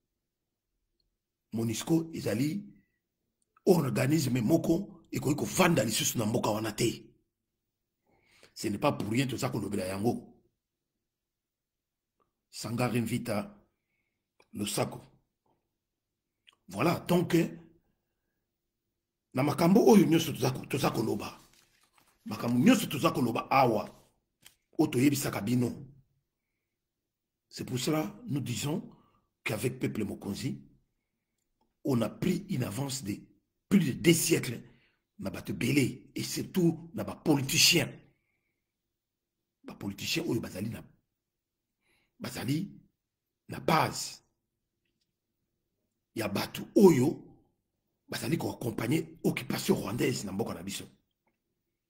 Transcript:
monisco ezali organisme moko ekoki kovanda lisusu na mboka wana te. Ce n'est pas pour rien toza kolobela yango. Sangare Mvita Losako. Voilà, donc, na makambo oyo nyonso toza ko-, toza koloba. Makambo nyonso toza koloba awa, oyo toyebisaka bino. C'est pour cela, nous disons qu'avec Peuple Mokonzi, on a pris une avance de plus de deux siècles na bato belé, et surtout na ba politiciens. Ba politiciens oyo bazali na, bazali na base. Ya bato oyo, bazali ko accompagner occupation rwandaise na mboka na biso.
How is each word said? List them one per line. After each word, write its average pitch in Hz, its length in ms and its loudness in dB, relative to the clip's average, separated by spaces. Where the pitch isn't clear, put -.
monisco 117 600 -2
ezali 135 520 -2
organisme 135 720 4
moko 165 580 2
ekoki 131 240 -2
kovanda 160 480 2
lisusu 117 340 -2
na 113 80 0
mboka 117 240 0
wana 110 220 -2
te. - 320 -2
Ce - 140 -6
n'est 101 100 -4
pas 143 140 2
pour 101 180 -4
rien 127 160 0
toza 123 240 -4
kolobela 98 360 -4
yango. 98 480 -4
Sangare 120 500 -2
Mvita 110 560 -4
Losako. 101 480 -4
Voilà, 135 380 0
donc, 175 300 2
na 131 80 0
makambo 175 440 6
oyo 190 200 10
nyonso 151 260 2
toza 131 180 0
ko-, - 160 -8
toza 147 240 -2
koloba. 107 500 -4
Makambo 123 340 -2
nyonso 202 280 6
toza 151 240 0
koloba 127 400 -2
awa, 117 380 4
oyo 151 120 4
toyebisaka 131 500 2
bino. 123 320 0
C'est - 160 -12
pour 123 140 -6
cela, 156 360 -2
nous 143 140 -2
disons 120 500 -6
qu'avec 113 340 -4
Peuple 107 260 -4
Mokonzi, 98 560 -8
on 120 180 2
a 107 80 -2
pris - 400 -4
une 127 140 -2
avance 131 400 -6
de 98 120 -6
plus 196 120 6
de 143 120 0
deux 139 200 4
siècles 156 480 0
na 101 120 -6
bato - 220 -10
belé, 127 600 0
et - 80 -8
surtout - 720 -2
na 101 100 -6
ba 95 120 -10
politiciens. 139 760 2
Ba - 100 -14
politiciens 107 520 -6
oyo 131 140 -2
bazali 101 300 -8
na, 90 120 -10
bazali 151 500 -4
na - 120 -10
base. - 640 0
Ya 110 140 -4
bato - 460 -6
oyo, 160 500 6
bazali 131 300 -4
ko 107 120 -4
accompagner 139 760 -4
occupation - 520 0
rwandaise 123 480 -4
na 92 80 -8
mboka 104 220 -4
na 82 80 -12
biso. 95 220 -10